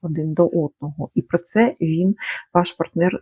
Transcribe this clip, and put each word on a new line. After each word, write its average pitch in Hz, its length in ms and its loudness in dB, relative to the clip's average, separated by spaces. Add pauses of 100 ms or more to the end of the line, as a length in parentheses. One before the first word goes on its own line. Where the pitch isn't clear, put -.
один 156 320 -4
до 170 120 4
одного. 151 680 -4
І - 80 0
про - 160 -2
це 233 420 2
він, 170 340 0 (400)
ваш 175 180 2
партнер, - 500 -2